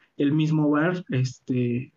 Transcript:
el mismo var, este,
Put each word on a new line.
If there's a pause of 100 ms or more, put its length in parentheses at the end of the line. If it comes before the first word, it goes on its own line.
(160)
el
mismo
var,
este,